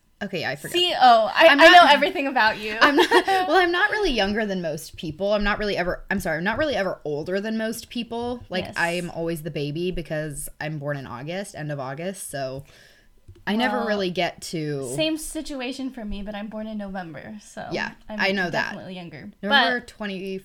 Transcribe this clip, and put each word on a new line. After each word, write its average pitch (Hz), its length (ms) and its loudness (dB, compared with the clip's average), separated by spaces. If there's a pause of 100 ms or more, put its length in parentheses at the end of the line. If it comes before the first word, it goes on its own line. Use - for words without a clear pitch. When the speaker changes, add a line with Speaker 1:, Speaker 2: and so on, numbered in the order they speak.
(220)
Speaker 1:
Okay, 185 220 -6
I 127 120 -4
forget. - 200 -12
Speaker 2:
See, 349 240 2
oh, 226 340 8
I, 320 140 8
Speaker 1:
I'm 339 100 6
Speaker 2:
I 320 100 10
Speaker 1:
not 349 40 12
Speaker 2:
know 339 180 12
everything 285 360 4
about 240 320 2
you. 214 240 -6
Speaker 1:
I'm 285 140 6
not, - 140 4
Speaker 2:
<laughs> 427 160 0
Speaker 1:
well, 370 300 2
I'm 349 160 4
not 392 180 2
really 415 200 0
younger 208 340 0
than 190 160 -4
most 160 380 -8
people. 180 340 -4
I'm 208 100 0
not 202 160 0
really 202 200 -2
ever, 175 320 -4
I'm 196 100 -2
sorry, 160 160 -2
I'm 165 80 -4
not 214 140 -2
really 294 180 0
ever 190 300 -2
older 156 340 -4
than 220 160 -4
most 226 320 -6
people. 240 600 -8
Like, 185 160 -4
Speaker 2:
Yes. - 100 -12
Speaker 1:
I 170 140 -2
am 175 180 -4
always 165 340 -6
the 165 80 -8
baby 151 400 -4
because 156 600 -6 (100)
I'm 156 180 -6
born 143 200 -6
in 127 80 -12
August, 143 480 -10
end 147 180 -8
of 143 80 -6
August, 156 500 -8
so 135 340 -8 (840)
I 202 100 -2
never 233 220 0
Speaker 2:
Well, - 100 -2
Speaker 1:
really 202 220 0
get 170 320 -4
to 147 520 -6
Speaker 2:
same 311 220 -2
situation 269 720 -8
for 240 140 -12
me, 208 180 -8
but 208 120 -10
I'm 208 140 -10
born 214 180 -10
in 220 100 -10
November, 190 640 -10
so - 320 -14
Speaker 1:
Yeah, 143 200 -6 (140)
Speaker 2:
I'm 214 140 -8
Speaker 1:
I 196 120 2
know 185 180 -2
that. - 220 -2
Speaker 2:
definitely 185 240 -12
younger. 170 340 -14 (120)
Speaker 1:
November 240 380 2
Speaker 2:
But 240 80 -16
Speaker 1:
twenty, 190 560 -8